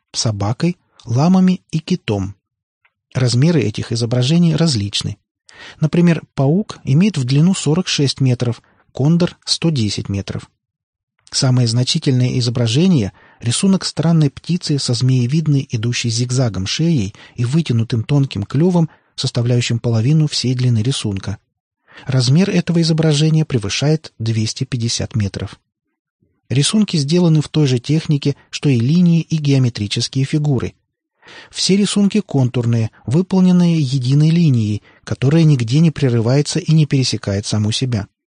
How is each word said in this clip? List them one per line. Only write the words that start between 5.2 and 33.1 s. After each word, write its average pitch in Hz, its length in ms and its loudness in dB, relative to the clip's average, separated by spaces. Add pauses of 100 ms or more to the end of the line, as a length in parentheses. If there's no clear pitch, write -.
Например, 170 440 2 (120)
паук 151 500 0
имеет 165 340 2
в 131 60 -2
длину 147 280 4
сорок 160 340 -2
шесть - 360 -2
метров, 120 400 0 (320)
кондор — 165 500 0
сто - 240 -2
десять 110 400 -2
метров. 98 420 -8 (800)
Самое 127 380 2
значительное 127 680 0
изображение — 120 760 0 (280)
рисунок 185 440 0
странной 156 460 0
птицы - 480 -4
со 127 160 -2
змеевидной, 131 760 0
идущей 120 380 -4
зигзагом 117 580 -2
шеей 151 480 -2 (200)
и 123 100 -4
вытянутым 117 600 -2
тонким 139 400 -2
клювом, 170 440 0 (280)
составляющим 120 640 -2
половину 131 480 2
всей 127 260 -2
длины 123 240 0
рисунка. 107 580 -4 (680)
Размер 131 420 2
этого 175 320 0
изображения 156 640 2
превышает 135 760 -4
двести 113 460 -2
пятьдесят - 500 -6
метров. - 460 -6 (880)
Рисунки 170 480 0
сделаны 160 460 2
в - 60 -6
той 151 180 0
же 127 140 0
технике, 143 540 -2 (140)
что - 220 -2
и 123 100 2
линии 165 400 4
и 160 160 -4
геометрические 131 880 -2
фигуры. 143 480 -2 (800)
Все - 260 -2
рисунки 202 440 0
контурные, 117 720 0 (140)
выполненные 180 760 2